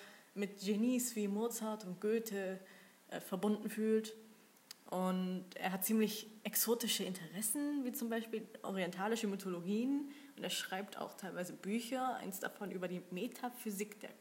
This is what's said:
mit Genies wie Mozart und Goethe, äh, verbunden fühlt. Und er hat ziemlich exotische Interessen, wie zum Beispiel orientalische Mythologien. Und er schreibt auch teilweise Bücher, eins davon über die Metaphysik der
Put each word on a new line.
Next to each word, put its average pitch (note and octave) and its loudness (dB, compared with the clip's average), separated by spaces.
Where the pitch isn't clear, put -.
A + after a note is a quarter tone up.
mit G3 -2
Genies A3+ 4
wie G#3 2
Mozart A3 0
und F3+ -6
Goethe, G3+ 2
äh, F3 -4
verbunden G#3 2
fühlt. A3 4
Und F#3 2
er F#3 0
hat F#3+ -2
ziemlich G#3+ 4
exotische A3 2
Interessen, A3 0
wie B3 0
zum A#3 -2
Beispiel A3 -2
orientalische F#3+ 0
Mythologien. G3+ 2
Und G3+ -8
er F#3 0
schreibt - -4
auch - -4
teilweise F3+ -4
Bücher, A#3+ 0
eins F#3 -6
davon - -4
über F#3 0
die F3+ -2
Metaphysik G#3+ -2
der - -10